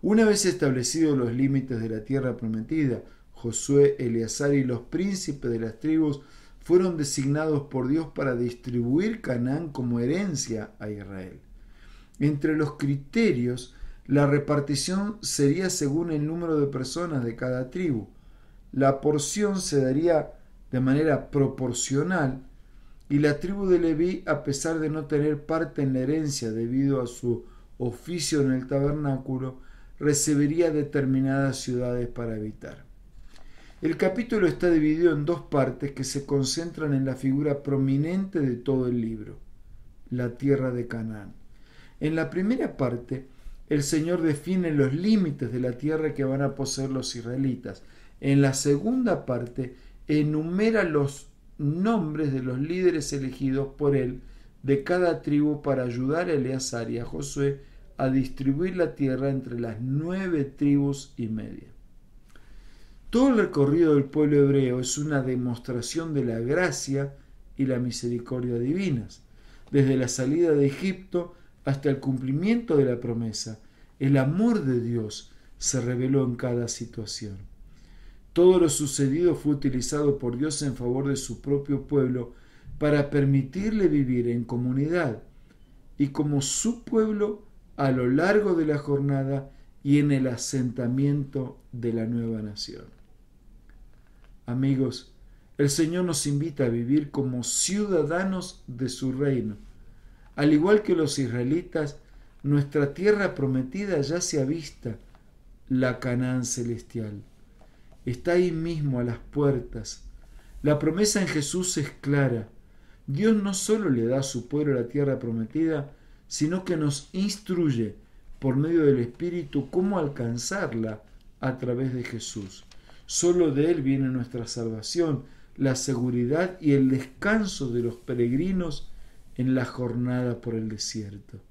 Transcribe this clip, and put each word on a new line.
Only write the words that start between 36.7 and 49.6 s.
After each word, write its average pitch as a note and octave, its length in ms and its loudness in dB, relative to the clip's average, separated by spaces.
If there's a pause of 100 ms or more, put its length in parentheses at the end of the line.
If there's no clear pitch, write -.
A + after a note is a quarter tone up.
en C3+ 120 2
la C3 100 -2
figura C#3 480 0
prominente D3 800 0
de B2+ 160 0
todo B2+ 320 0
el B2 120 0
libro, A2 380 -8 (720)
la B2 260 -4
tierra C3+ 340 2
de B2 160 -4
Canaán. A2 460 -8 (680)
En D#3 140 -2
la D#3+ 140 -2
primera G#3 480 -2
parte, B2 500 -4 (420)
el D3 140 2
Señor E3 400 0
define E3 500 0
los C3+ 200 4
límites E3 600 0
de B2 80 -2
la B2 120 -2
tierra D#3 400 -2
que C#3 120 -4
van C3+ 180 0
a C#3 120 0
poseer C3+ 360 -4
los C3 240 -4
israelitas. A#2+ 680 -4 (380)
En C#3 220 6
la C#3 100 6
segunda F#3+ 720 2
parte, B2 520 -4 (320)